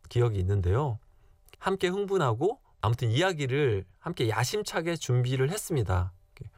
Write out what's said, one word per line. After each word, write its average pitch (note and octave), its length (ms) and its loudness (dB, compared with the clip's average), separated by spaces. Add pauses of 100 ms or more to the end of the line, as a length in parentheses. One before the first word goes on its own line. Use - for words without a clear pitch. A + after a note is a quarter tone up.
기억이 A#2+ 300 2
있는데요. G2+ 580 0 (600)
함께 F#3+ 300 0
흥분하고 F#3 680 0 (220)
아무튼 A2+ 300 0
이야기를 C#3 760 2 (140)
함께 B2+ 300 -2
야심차게 E3+ 680 -2
준비를 C3 560 0
했습니다. F#2+ 640 -2 (440)